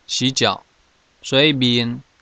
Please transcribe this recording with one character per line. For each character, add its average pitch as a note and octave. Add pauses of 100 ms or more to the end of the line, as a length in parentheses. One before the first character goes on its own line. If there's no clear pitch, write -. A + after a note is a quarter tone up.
洗 B2+
脚。 A#2 (560)
水 C#3+
面， A#2+ (200)